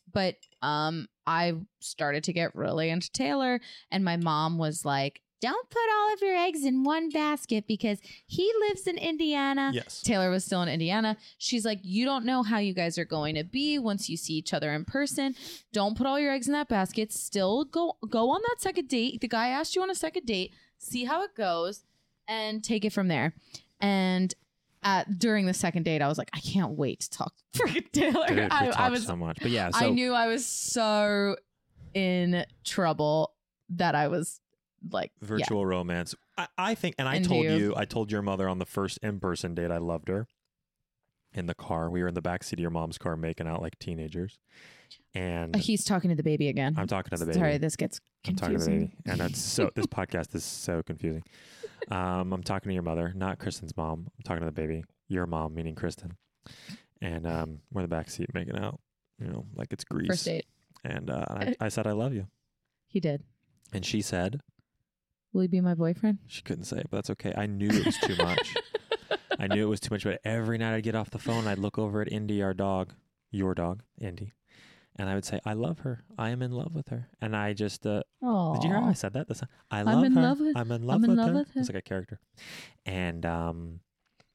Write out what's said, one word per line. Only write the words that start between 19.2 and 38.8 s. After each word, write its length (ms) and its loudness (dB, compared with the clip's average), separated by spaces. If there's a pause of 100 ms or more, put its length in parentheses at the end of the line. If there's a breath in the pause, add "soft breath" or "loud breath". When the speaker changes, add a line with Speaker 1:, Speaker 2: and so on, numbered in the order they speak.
Speaker 1:
The 80 -2
guy 180 0
asked 300 -2
you 60 2
on 80 0
a 40 -2
second 320 -4
date. 260 -2 (260 soft breath)
See 260 -4
how 180 0
it 140 -6
goes 480 0 (420)
and 380 -4
take 200 2
it 80 2
from 140 2
there." 260 2 (480 loud breath)
And, 540 4 (500)
uh, 200 4 (120)
during 300 4
the 80 2
second 300 0
date, 180 2
I 60 4
was 100 0
like, 140 -6
"I 80 -4
can't 320 0
wait 300 -2
to 80 -8
talk 240 -6 (180)
to 100 0
freaking 300 0
Taylor." 340 4
Speaker 2:
Dude, 120 4
we 40 4
Speaker 1:
I, 240 4
I 60 2
Speaker 2:
talked 180 4
Speaker 1:
was 160 0
Speaker 2:
so 80 -2
much. 260 -4
But 120 2
yeah, 200 2
Speaker 1:
I 100 4
Speaker 2:
so 100 6
Speaker 1:
knew 200 2
I 140 4
was 180 0
so 920 2 (580)
in 500 4 (200)
trouble 680 2 (360)
that 260 2
I 140 4
was 320 -2 (500)
like, 300 -4
yeah. 80 -10
Speaker 2:
Virtual 360 2
romance. 520 0 (200)
I, 120 -4 (100)
I 160 2
think, 240 -4
and 100 2
I 80 2
Speaker 1:
Into 120 2
Speaker 2:
told 160 6
Speaker 1:
you. 80 2
Speaker 2:
you, 240 2
I 80 0
told 260 -4
your 120 0
mother 260 0
on 100 -2
the 80 -2
first 380 -4